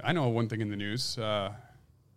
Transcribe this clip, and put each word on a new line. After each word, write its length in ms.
I 100
know 160
one 200
thing 120
in 80
the 60
news. 420
Uh, 360